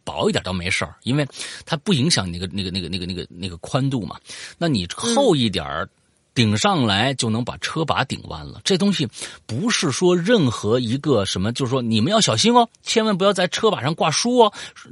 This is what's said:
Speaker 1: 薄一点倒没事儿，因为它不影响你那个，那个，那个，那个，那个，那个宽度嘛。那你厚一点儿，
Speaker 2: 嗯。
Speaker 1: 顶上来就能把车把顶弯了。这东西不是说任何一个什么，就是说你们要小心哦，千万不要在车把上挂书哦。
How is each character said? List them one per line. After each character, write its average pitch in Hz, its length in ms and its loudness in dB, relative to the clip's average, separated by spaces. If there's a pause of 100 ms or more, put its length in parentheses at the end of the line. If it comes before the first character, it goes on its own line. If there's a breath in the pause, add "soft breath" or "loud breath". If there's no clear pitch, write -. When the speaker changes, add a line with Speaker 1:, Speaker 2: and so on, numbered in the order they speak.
Speaker 1:
薄 90 240 -2
一 220 40 0
点 135 120 -2
倒 92 80 -6
没 90 180 -4
事 - 140 -2
儿， - 100 -10 (100)
因 120 120 0
为 147 100 0 (380 loud breath)
它 - 100 -4
不 185 200 0
影 143 160 2
响 98 200 0
你 85 60 -8
那 - 20 -8
个， 92 140 -8
那 98 100 -4
个， 90 80 -4
那 92 120 -6
个， 82 80 -8
那 95 80 -6
个， 87 80 -8
那 90 80 -6
个， 87 160 -8
那 87 180 -10
个 85 80 -12
宽 135 320 -2
度 131 140 -2
嘛。 - 180 -8 (380 loud breath)
那 170 100 0
你 101 260 0
厚 233 400 2
一 123 140 2
点 87 160 -4
儿， 76 220 -6
Speaker 2:
嗯。 - 40 -14 (440)
Speaker 1:
顶 110 200 4
上 160 300 2
来 113 300 2
就 123 160 -2
能 110 120 0
把 - 140 -8
车 - 260 -4
把 131 220 0
顶 - 200 -8
弯 78 200 -10
了。 - 180 -14
这 190 140 2
东 202 160 2
西 151 160 -2 (380 loud breath)
不 165 240 -2
是 175 200 0
说 180 240 4
任 175 360 4
何 107 280 0
一 127 200 -2
个 131 260 2
什 95 160 -4
么， 101 100 0
就 120 140 -4
是 113 60 -2
说 127 100 0
你 113 180 2
们 127 140 2
要 220 80 4
小 123 160 2
心 220 180 4
哦， 233 140 6 (140)
千 220 240 0
万 208 100 2
不 175 80 2
要 202 80 4
在 185 160 0
车 - 220 0
把 175 100 -2
上 143 140 0
挂 170 160 2
书 240 260 0
哦。 220 160 6 (400 loud breath)